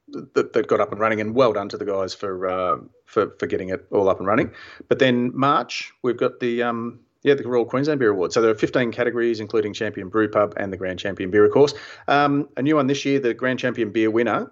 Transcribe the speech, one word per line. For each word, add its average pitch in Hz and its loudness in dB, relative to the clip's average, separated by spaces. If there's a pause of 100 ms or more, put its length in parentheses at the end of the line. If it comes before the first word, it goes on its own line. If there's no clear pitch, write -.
that, - -4
that 110 0
got 110 4
up 101 0
and 101 -6
running, 110 0
and 110 -4
well 123 4
done 101 -4
to 107 -10
the 104 -6
guys 98 -2
for, 95 -6
uh, 90 -2 (280)
for, - -2
for 101 -4
getting 95 -4
it 92 -6
all 101 2
up 90 2
and 92 -4
running. 113 0 (360)
But 127 0
then 123 2
March, 147 -2 (120)
we've 120 0
got 123 -2
the, 120 -2
um, 117 -4 (260)
yeah, 139 6
the 120 -6
Royal 120 2
Queensland 139 -2
Beer 110 4
Awards. 92 0
So 120 2
there 113 4
are - 4
fifteen 117 0
categories, 117 0
including 104 -2
Champion 101 -6
Brew 110 2
Pub 104 0
and 101 -4
the - -8
Grand 92 -6
Champion 95 -6
Beer, 104 8
of 104 4
course. 139 4 (360)
Um, 143 2
a 127 -4
new 151 2
one 135 2
this 139 -2
year, 139 2
the 120 0
Grand 127 -2
Champion 113 -2
Beer 110 2
winner 117 0